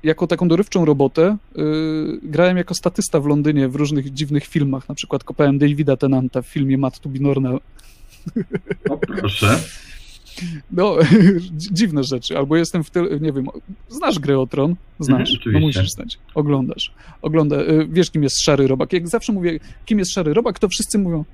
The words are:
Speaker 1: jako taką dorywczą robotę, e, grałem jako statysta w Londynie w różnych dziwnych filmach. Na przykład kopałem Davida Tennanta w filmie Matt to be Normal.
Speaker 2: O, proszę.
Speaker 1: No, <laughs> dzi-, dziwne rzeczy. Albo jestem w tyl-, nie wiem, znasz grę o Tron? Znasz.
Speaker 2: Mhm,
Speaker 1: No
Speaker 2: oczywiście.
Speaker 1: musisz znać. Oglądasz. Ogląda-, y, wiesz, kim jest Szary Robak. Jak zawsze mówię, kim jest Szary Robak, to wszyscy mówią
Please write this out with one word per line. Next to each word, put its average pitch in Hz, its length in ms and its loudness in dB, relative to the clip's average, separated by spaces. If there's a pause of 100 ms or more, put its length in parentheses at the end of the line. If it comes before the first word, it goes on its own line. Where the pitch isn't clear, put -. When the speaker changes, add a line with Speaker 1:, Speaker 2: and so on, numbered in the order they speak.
Speaker 1:
jako 156 240 0
taką 180 200 0
dorywczą 170 380 2
robotę, 143 400 4 (300)
e, 156 40 -10 (640)
grałem 175 340 2
jako 175 160 -4
statysta - 460 -2
w 139 60 -2
Londynie 147 440 2
w 127 60 -8
różnych 143 380 -2
dziwnych 143 320 -4
filmach. 139 440 -2
Na 139 60 -8
przykład - 280 -6
kopałem 139 340 2
Davida 143 400 2
Tennanta 131 440 0
w 123 60 -14
filmie 135 300 0
Matt 135 220 -2
to 151 100 -10
be 135 100 -8
Normal. 135 400 0 (1300)
Speaker 2:
O, 269 80 -4
proszę. - 640 -2 (1120)
Speaker 1:
No, 180 240 0 (280)
<laughs> 175 360 2
dzi-, 190 140 -10
dziwne 160 300 0
rzeczy. 123 340 -4
Albo 139 180 0
jestem 165 280 0
w - 80 -10
tyl-, 165 300 -2
nie 156 120 -2
wiem, 135 120 -4 (440)
znasz 240 300 -2
grę 139 200 2
o 127 80 0
Tron? 151 280 0 (240)
Znasz. 131 200 2
Speaker 2:
Mhm, - 140 -2
Speaker 1:
No - 60 -2
Speaker 2:
oczywiście. 113 200 0 (200)
Speaker 1:
musisz 95 120 0
znać. - 260 -12 (180)
Oglądasz. 143 580 -2 (280)
Ogląda-, 151 400 0
y, 156 300 2
wiesz, 165 200 2
kim 151 120 0
jest - 200 -2
Szary 139 240 4
Robak. 131 260 0
Jak 175 140 -2
zawsze 220 260 -2
mówię, 175 260 -2 (260)
kim 214 140 0
jest 185 140 -2
Szary 156 200 0
Robak, 226 260 0
to 214 100 2
wszyscy - 280 -4
mówią 170 360 -2